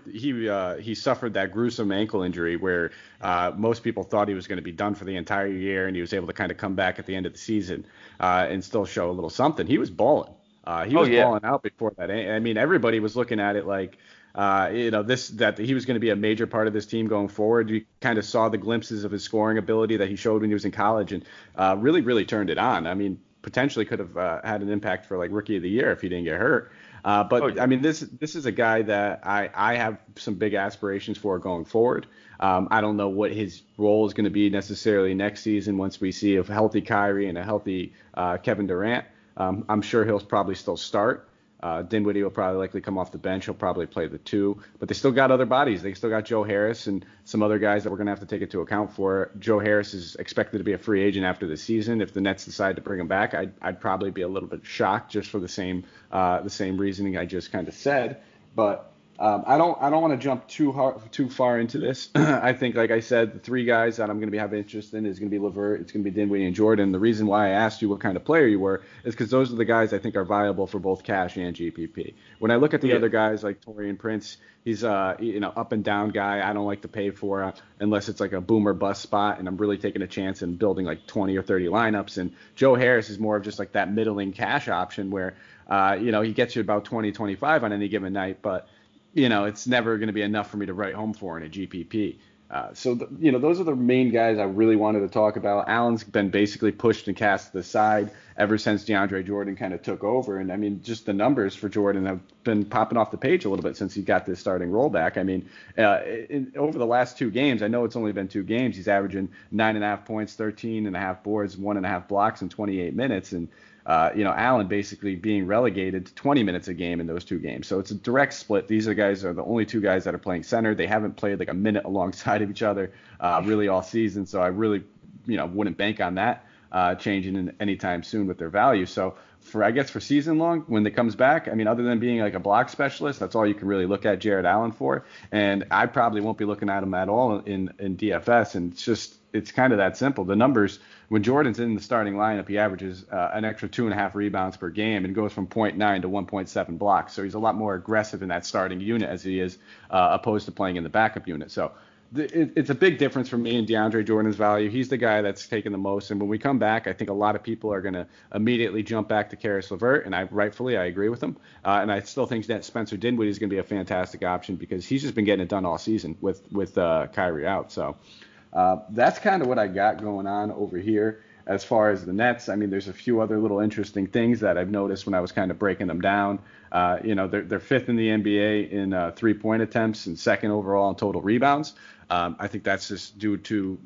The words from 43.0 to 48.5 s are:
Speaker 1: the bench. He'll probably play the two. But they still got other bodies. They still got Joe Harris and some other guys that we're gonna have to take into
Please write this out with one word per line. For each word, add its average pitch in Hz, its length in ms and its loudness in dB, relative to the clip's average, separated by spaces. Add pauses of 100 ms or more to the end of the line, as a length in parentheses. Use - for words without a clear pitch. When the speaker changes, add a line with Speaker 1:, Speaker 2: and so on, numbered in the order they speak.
Speaker 1:
the - 80 -14
bench. 95 280 -4
He'll 110 80 -6
probably 87 320 -2
play 80 200 -4
the 78 120 -12
two. 101 420 0 (180)
But 95 100 -6
they 107 60 -2
still 139 160 2
got 131 200 4
other 131 160 4
bodies. 123 360 2
They 95 120 -6
still 113 160 -4
got 107 160 -2
Joe 107 180 0
Harris 107 420 0
and 98 180 -4 (200)
some 107 180 0
other 104 160 4
guys 104 240 2
that 107 80 -6
we're 98 60 -4
gonna 101 140 -2
have 101 100 -6
to 101 60 -14
take 95 160 -6
into 95 180 -4